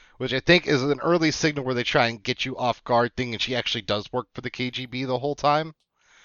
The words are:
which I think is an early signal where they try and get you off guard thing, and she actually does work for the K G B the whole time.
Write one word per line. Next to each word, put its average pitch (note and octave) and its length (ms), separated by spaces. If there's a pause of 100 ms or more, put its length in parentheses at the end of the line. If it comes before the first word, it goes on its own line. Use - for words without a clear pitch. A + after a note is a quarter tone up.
(160)
which B2 160
I C3 80
think E3+ 260
is C3+ 160
an C#3 180
early E3 320
signal D3 340
where B2+ 80
they A#2+ 100
try C3 220
and A#2 160
get - 240
you B2+ 100
off A#2+ 260
guard A#2+ 320
thing, B2 200
and G2+ 80
she B2 120
actually A#2+ 280
does G#2 280
work B2 220
for - 80
the B2+ 80
K B2+ 220
G B2+ 160
B B2+ 180
the B2+ 140
whole C#3 160
time. D#3 400 (500)